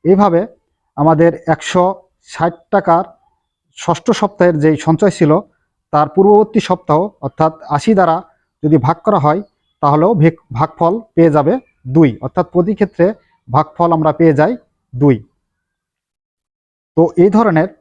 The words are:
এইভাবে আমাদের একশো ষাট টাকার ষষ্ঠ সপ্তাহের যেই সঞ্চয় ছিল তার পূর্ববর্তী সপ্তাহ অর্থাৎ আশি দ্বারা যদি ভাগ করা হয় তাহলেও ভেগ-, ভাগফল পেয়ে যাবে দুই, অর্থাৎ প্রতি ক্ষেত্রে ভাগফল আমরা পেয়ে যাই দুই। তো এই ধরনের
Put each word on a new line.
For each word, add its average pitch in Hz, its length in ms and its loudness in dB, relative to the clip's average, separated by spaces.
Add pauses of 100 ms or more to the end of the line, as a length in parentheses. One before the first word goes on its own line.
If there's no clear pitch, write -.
এইভাবে 190 440 0 (500)
আমাদের 160 360 2 (140)
একশো 180 560 -4 (200)
ষাট 175 320 -6 (160)
টাকার 190 340 0 (720)
ষষ্ঠ - 340 -6
সপ্তাহের 180 480 0
যেই 156 180 0
সঞ্চয় 160 340 0
ছিল 165 300 0 (500)
তার 151 180 0
পূর্ববর্তী 208 520 2
সপ্তাহ 160 380 -4 (220)
অর্থাৎ 156 420 -4
আশি 147 320 -2
দ্বারা 175 280 0 (420)
যদি 151 140 2
ভাগ 143 260 -2
করা 208 140 0
হয় 151 240 0 (380)
তাহলেও 151 340 0
ভেগ-, 160 380 0
ভাগফল 170 480 -4 (140)
পেয়ে 165 160 4
যাবে 147 300 0 (280)
দুই, 131 320 0
অর্থাৎ 170 300 -6
প্রতি 180 240 -2
ক্ষেত্রে 196 400 -2 (360)
ভাগফল 170 420 -2
আমরা 156 200 0
পেয়ে 165 200 2
যাই 160 240 0 (400)
দুই। 123 280 0 (1700)
তো 165 200 2
এই 185 140 4
ধরনের 196 380 0 (120)